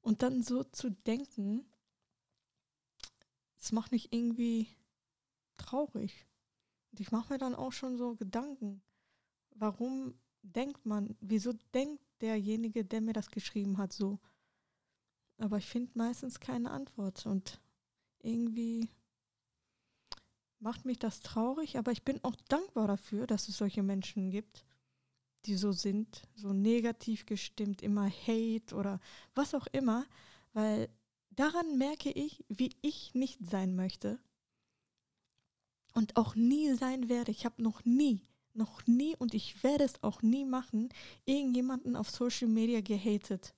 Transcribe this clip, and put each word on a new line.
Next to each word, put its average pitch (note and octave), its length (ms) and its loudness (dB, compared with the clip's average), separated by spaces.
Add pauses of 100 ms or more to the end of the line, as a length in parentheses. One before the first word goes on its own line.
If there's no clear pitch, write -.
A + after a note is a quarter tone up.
Und G#3+ 200 4
dann B3 220 2
so B3 200 0
zu - 280 -4
denken, A3+ 720 -2 (2000)
das - 100 -6
macht A3 200 0
mich A#3 200 0
irgendwie A#3 560 2 (880)
traurig. B3 680 -4 (640)
Und A3 80 -20
ich G3 120 -6
mach A#3 180 -2
mir C#4 80 -2
dann C4 160 -2
auch C4 180 -6
schon B3+ 260 -6
so A#3+ 180 -4
Gedanken, A3 680 -6 (680)
warum A#3+ 640 -4 (260)
denkt B3 440 -6
man, G#3 360 -2
wieso A3 320 0 (200)
denkt C#4+ 300 -2 (180)
derjenige, A3 600 0
der A3 180 -2
mir A3 120 0
das G#3+ 160 -2
geschrieben G3 480 -2
hat, G3 160 -2
so? G3+ 260 -2 (1160)
Aber G#3 200 -2
ich F#3+ 100 -4
find B3 280 -6
meistens A#3+ 440 -4
keine B3 320 -4
Antwort G#3+ 560 -6
und G3 340 -2 (580)
irgendwie A#3 680 -2 (1700)
macht A3+ 260 -6
mich B3 140 0
das - 220 -2
traurig, C4 560 -2
aber A#3+ 140 0
ich - 120 -4
bin C#4 200 -2
auch B3+ 120 0 (120)
dankbar C#4 400 0
dafür, G3+ 400 -2
dass G#3 200 0
es G3+ 100 -8
solche G3+ 260 0
Menschen F#3+ 480 -2
gibt, - 340 -8 (800)
die G3+ 100 0
so G3 160 2
sind, G3+ 640 -2
so G#3 180 -4
negativ A3+ 720 2
gestimmt, G3+ 560 -4
immer G3+ 280 2
Hate A3+ 680 -2
oder G3 240 -2 (340)
was C#4 220 0
auch - 120 -2
immer, B3+ 380 2 (480)
weil G#3+ 360 2 (420)
daran D#4 460 2
merke C#4 340 0
ich, - 380 -6
wie B3 320 -2
ich - 320 -4
nicht B3+ 300 -2
sein F#3 320 0
möchte F#3 440 -2 (1700)
und A3 240 0
auch A3 180 2
nie C#4 400 6
sein B3+ 340 -2
werde. A#3+ 220 0
Ich - 140 -6
hab A3+ 140 -4
noch A3+ 240 0
nie, B3 440 4 (260)
noch - 320 -4
nie C4+ 300 6
und A#3+ 180 -2
ich - 300 -4
werde C#4 220 6
es - 180 -2
auch - 180 0
nie C4 240 4
machen, B3+ 440 0 (360)
irgendjemanden B3+ 720 2
auf - 140 -4
Social A#3+ 380 0
Media A3+ 340 4
gehatet. G3+ 760 0